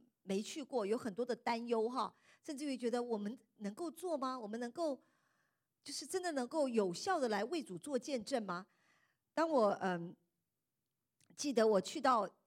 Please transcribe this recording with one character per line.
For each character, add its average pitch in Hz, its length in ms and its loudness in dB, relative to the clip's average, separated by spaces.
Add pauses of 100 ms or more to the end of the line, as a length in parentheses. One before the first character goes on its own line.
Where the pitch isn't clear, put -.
(240)
没 196 180 0
去 277 220 -8
过， 226 220 -2
有 214 120 2
很 226 160 -6
多 233 120 -2
的 240 100 -2
担 233 320 -2
忧 226 220 2
哈， 247 240 -2 (280)
甚 285 160 -8
至 302 80 -6
于 269 120 -2
觉 247 120 -2
得 240 120 0
我 240 160 -2
们 208 200 -4 (200)
能 208 160 -6
够 330 180 -6
做 330 260 -4
吗？ 262 220 -4
我 214 80 -8
们 214 120 -6
能 240 120 -4
够， 302 260 -2 (840)
就 - 100 -12
是 - 120 -8
真 370 160 -2
的 349 100 0
能 254 160 -2
够 269 220 2
有 202 240 2
效 370 260 0
的 262 80 2
来 214 180 2
为 302 160 -2
主 185 160 -8
做 269 220 -2
见 254 240 -4
证 240 200 -2
吗？ 185 240 -6 (640)
当 330 160 2
我， 240 200 6 (120)
嗯， 180 320 -2 (1200)
记 285 160 -4
得 220 120 6
我 214 140 8
去 - 220 -2
到 226 280 4 (180)